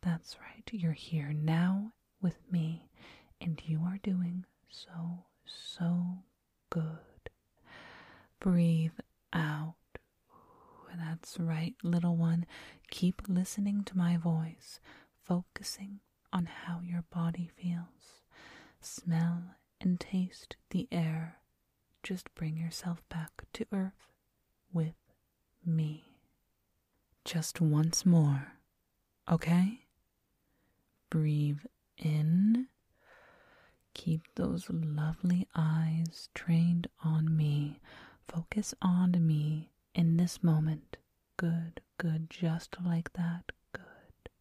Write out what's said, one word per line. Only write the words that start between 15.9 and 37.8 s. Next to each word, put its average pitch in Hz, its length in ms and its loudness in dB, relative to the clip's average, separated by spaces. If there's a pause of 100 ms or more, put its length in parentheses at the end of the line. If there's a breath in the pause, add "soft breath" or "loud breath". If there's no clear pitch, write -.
on 175 140 0
how 170 340 -10
your 175 300 -4
body 170 460 -2
feels. - 680 -8 (580 loud breath)
Smell 175 720 -2 (260)
and 180 200 2
taste - 560 -4 (140)
the - 200 -2
air. 165 480 -2 (640)
Just - 320 -8
bring 156 220 -4
yourself 165 520 -4
back - 440 -8
to - 200 -6
earth 190 400 -6 (600)
with 160 220 -2 (680)
me. 156 540 -2 (1040)
Just - 360 -4
once 156 440 4
more, 147 500 6 (760)
okay? 180 560 2 (1200)
Breathe 147 540 0 (320)
in. 175 680 4 (1300 loud breath)
Keep 160 280 -2 (120)
those 180 340 -2
lovely 160 840 0
eyes 160 800 0
trained 170 540 2 (160)
on 160 320 4
me. 147 440 0 (460 loud breath)